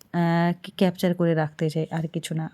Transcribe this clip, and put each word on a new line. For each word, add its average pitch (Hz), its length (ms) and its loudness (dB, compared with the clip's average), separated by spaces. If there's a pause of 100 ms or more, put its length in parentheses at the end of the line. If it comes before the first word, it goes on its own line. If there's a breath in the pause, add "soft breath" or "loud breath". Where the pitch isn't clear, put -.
(140)
আহ, 170 640 2
ক্যাপচার 180 360 2
করে 170 220 2
রাখতে 156 340 0
চাই, 160 220 -2
আর 160 160 -4
কিছু 160 260 -8
না। 160 200 -4